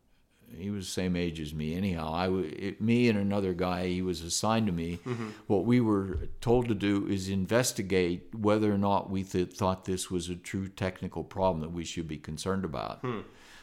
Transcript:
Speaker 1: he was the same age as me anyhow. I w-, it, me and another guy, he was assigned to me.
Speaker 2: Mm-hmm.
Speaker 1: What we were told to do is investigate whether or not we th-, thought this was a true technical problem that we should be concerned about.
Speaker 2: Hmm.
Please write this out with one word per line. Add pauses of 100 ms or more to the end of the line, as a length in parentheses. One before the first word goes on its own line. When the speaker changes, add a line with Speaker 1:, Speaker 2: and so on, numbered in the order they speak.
(560)
Speaker 1:
he
was
the
same
age
as
me
anyhow.
I
w-,
it,
me
and
another
guy,
he
was
assigned
to
me.
Speaker 2:
Mm-hmm. (180)
Speaker 1:
What
we
were (140)
told
to
do
is
investigate
whether
or
not
we
th-,
thought
this
was
a
true
technical
problem
that
we
should
be
concerned
about.
Speaker 2:
Hmm. (420)